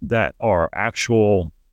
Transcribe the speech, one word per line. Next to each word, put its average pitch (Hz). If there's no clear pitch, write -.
that 113
are 92
actual 104